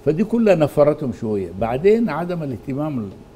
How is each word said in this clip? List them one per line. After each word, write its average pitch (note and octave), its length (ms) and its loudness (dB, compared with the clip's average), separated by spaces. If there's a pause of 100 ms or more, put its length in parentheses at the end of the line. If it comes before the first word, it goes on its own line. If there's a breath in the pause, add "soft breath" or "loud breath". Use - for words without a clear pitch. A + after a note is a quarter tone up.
فدي D#3 180 0
كلها G#3+ 320 4
نفرتهم D3 580 2
شوية. G2+ 360 -4 (100)
بعدين F3 500 2
عدم E3 340 -4
الاهتمام C3+ 680 -6 (260)